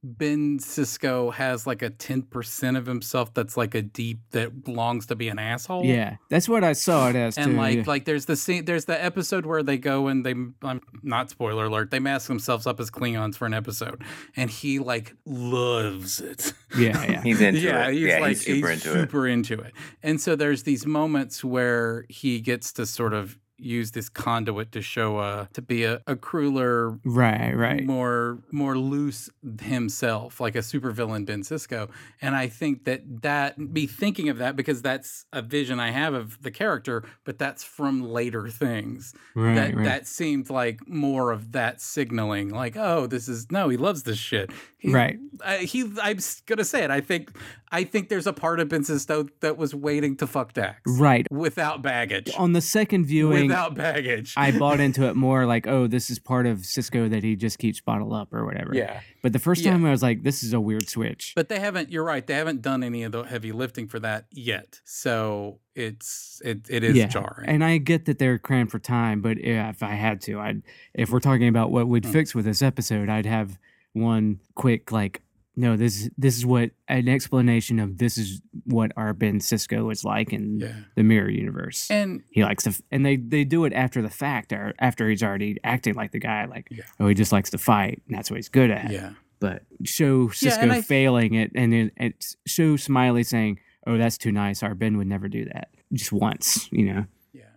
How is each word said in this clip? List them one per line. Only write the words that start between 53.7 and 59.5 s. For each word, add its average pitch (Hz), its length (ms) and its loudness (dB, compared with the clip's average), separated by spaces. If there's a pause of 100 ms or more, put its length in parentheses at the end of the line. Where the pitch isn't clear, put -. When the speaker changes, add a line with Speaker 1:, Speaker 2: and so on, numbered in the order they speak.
Speaker 1:
baggage. 135 600 -2
Speaker 2:
I 139 200 6
bought 143 220 4
into 135 280 4
it 98 80 0
Speaker 1:
<laughs> 131 120 4
Speaker 2:
more 131 180 4
like, 117 220 2
"Oh, 127 200 4
this 120 220 -2
is 123 100 -6
part 127 280 0
of 110 120 0
Sisko 113 500 -2
that 107 140 0
he 110 120 0
just 104 240 -4
keeps 107 220 -2
bottled 107 320 -2
up 104 200 -8
or 113 120 -4
whatever." - 300 -6
Speaker 1:
Yeah. 117 260 -4 (200)
Speaker 2:
But 123 120 0
the 123 60 2
first 175 240 2